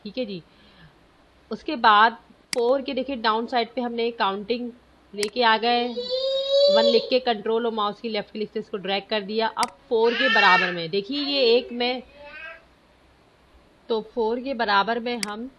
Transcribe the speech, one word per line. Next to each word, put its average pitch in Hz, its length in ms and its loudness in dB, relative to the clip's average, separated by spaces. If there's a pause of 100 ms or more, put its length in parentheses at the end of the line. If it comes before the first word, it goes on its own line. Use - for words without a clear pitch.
ठीक 202 140 -10
है 254 80 -2
जी, 190 160 -10 (1080)
उसके 302 260 -8
बाद 226 400 6 (360)
फ़ोर 254 280 2
के 277 120 -6
देखिए 262 220 -4
down 226 320 0
side 233 260 -2
पे 254 80 -4
हमने 233 300 -2
counting 226 600 -4 (420)
लेके 214 300 -2
आ 220 140 4
गए, 240 300 0 (880)
वन 571 80 6
लिख - 260 4
के 254 100 4
control 226 460 -2
और 226 80 -2
mouse 208 280 -2
की 233 80 -6
left 208 220 -6
click 214 200 -8
से 220 80 -6
इसको 208 180 -10
drag 196 320 -4
कर 214 140 -2
दिया। 220 240 -2
अब - 280 -2 (140)
फ़ोर 240 240 2
के 262 220 0
बराबर 185 380 4
में 170 160 -6
देखिए 220 360 -4
ये 277 180 0 (120)
एक 247 160 0
में, 240 320 -4 (1900)
तो 226 120 0 (120)
फ़ोर 233 260 -2
के 262 140 -6
बराबर 214 460 0
में 240 180 -6
हम 214 420 -6